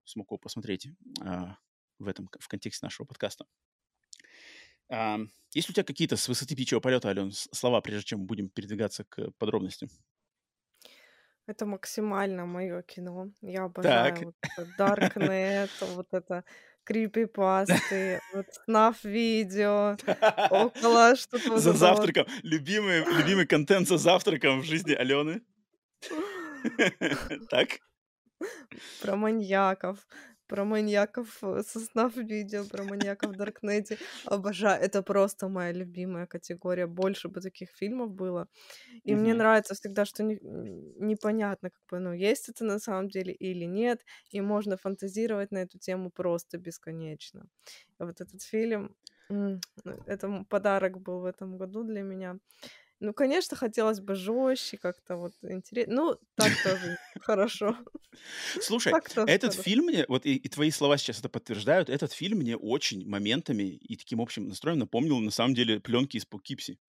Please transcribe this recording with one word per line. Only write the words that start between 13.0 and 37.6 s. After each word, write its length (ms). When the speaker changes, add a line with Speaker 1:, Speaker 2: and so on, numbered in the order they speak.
Speaker 2:
Я 220
Speaker 1:
Так. 360
<laughs> 60
Speaker 2:
обожаю 0
вот 100
это 80
Даркнет, 1160
вот 340
это 300
крипипасты, 1400
вот 140
снаф-видео, 1400
Speaker 1:
<laughs> 420
Speaker 2:
около 680
что-то 360
вот 140
Speaker 1:
За 80
Speaker 2:
это 160
вот. 220
Speaker 1:
завтраком. 140
Любимый, 640
Speaker 2:
<laughs> 60
Speaker 1:
любимый 360
контент 420
за 100
завтраком 600
в 40
жизни 280
Алёны. 500
<laughs> 840
Так. 320
Speaker 2:
Про 160
маньяков. 880
Про 180
маньяков, 800
э, 200
со 180
снаф-видео, 880
про 160
маньяков 480
в 40
Даркнете. 600
Обожаю. 580
Это 200
просто 460
моя 240
любимая 540
категория. 600
Больше 420
бы 120
таких 300